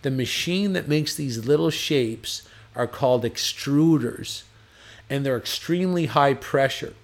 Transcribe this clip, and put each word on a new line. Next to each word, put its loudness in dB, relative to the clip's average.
The -2
machine -2
that -2
makes 0
these -6
little 2
shapes -2
are -2
called 2
extruders, 0
and -2
they're 0
extremely 0
high 4
pressure. 0